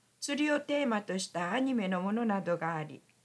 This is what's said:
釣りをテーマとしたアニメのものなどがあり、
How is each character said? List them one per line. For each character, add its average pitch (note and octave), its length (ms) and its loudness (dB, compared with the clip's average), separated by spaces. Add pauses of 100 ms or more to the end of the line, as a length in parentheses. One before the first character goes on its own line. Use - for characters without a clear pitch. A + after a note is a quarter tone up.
(200)
釣 C#4+ 240 0
り D4+ 80 4
を D4 80 4
テ C#4+ 240 0
ー C4 40 2
マ G#3+ 140 0
と F#3 180 -2
し F#3+ 80 -6
た F3 240 -2
ア A#3+ 80 2
ニ C4 140 2
メ A3 140 2
の F#3 140 0
も G3 100 0
の A#3 140 0
な G3 160 2
ど F3 160 0
が E3 180 -2
あ D#3 80 -4
り、 D3 180 -12 (240)